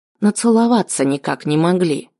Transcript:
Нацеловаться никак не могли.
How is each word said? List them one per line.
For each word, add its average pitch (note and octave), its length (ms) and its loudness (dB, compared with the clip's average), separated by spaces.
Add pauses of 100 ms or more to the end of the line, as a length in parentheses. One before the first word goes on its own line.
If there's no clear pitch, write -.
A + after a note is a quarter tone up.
(200)
Нацеловаться A3+ 840 0
никак C#3 420 -4
не D3+ 100 0
могли. E3+ 640 0